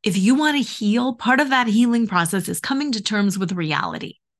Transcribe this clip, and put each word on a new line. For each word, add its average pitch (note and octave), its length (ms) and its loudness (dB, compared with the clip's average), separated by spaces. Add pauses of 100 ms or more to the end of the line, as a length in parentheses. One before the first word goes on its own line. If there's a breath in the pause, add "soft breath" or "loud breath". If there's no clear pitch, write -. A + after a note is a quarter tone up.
If F#3 120 0
you G3 200 4
wanna D4 240 0
heal, A#3+ 560 -2
part B3 240 2
of D4 100 0
that B3+ 180 2
healing A#3 400 4
process F3+ 400 0
is F3 120 -6
coming C#4 320 -2
to A3 100 -4
terms G3+ 360 0
with F#3 140 -4
reality. D#3 680 -4 (220)